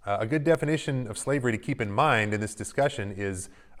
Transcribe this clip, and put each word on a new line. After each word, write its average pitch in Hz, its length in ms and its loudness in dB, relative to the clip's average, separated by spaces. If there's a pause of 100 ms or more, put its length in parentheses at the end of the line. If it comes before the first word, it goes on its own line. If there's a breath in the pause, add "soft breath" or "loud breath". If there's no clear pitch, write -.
Uh, 101 140 0
a 113 60 0
good 143 180 0
definition 151 640 0
of 104 100 -8
slavery 131 320 0
to 110 80 0
keep - 220 -4
in 107 100 -2
mind 110 420 4
in 107 80 0
this 104 140 -4
discussion 107 560 -2
is 98 380 -4 (320 soft breath)